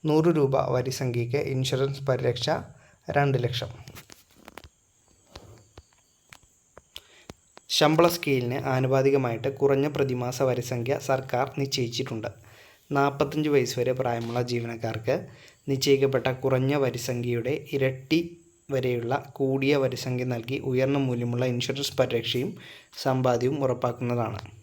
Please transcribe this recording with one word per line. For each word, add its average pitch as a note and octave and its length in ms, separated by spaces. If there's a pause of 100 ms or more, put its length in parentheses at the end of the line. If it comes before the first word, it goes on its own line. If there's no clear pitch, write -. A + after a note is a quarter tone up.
നൂറ് D#3 320
രൂപ C#3 200 (140)
വരിസംഖ്യയ്ക്ക് B2 680 (120)
ഇൻഷുറൻസ് C3 560
പരിരക്ഷ B2+ 400 (600)
രണ്ട് C#3+ 300
ലക്ഷം. A#2+ 320 (4000)
ശമ്പള D#3 380
സ്കെയിലിന് C3 580
ആനുപാതികമായിട്ട് C3 920
കുറഞ്ഞ C#3 320
പ്രതിമാസ B2+ 540
വരിസംഖ്യ B2 560
സർക്കാർ C3 480 (120)
നിശ്ചയിച്ചിട്ടുണ്ട്. A#2+ 720 (600)
നാൽപത്തഞ്ച് C#3+ 580
വയസ്സ് C3 300
വരെ B2 140
പ്രായമുള്ള A#2+ 500
ജീവനക്കാർക്ക് A#2 720 (520)
നിശ്ചയിക്കപ്പെട്ട C3+ 600 (140)
കുറഞ്ഞ C3 340
വരിസംഖ്യയുടെ A#2+ 800 (180)
ഇരട്ടി C3 480 (480)
വരെയുള്ള B2+ 460 (180)
കൂടിയ C3+ 440
വരിസംഖ്യ B2+ 480
നൽകി B2 320 (140)
ഉയർന്ന C3+ 280
മൂല്യമുള്ള A#2+ 480
ഇൻഷുറൻസ് C3 520
പരിരക്ഷയും A#2+ 520 (520)
സമ്പാദ്യവും B2+ 600
ഉറപ്പാക്കുന്നതാണ്. A#2+ 800 (220)